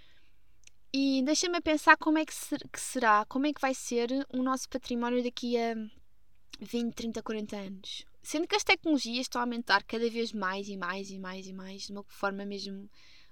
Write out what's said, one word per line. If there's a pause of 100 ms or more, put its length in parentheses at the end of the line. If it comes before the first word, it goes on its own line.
(920)
E
deixa-me
a
pensar
como
é
que
ser-,
que
será,
como
é
que
vai
ser (240)
o
nosso
património
daqui
a (840)
vinte,
trinta,
quarenta
anos. (180)
Sendo
que
as
tecnologias
estão
a
aumentar
cada
vez
mais
e
mais
e
mais
e
mais,
de
uma
forma
mesmo (420)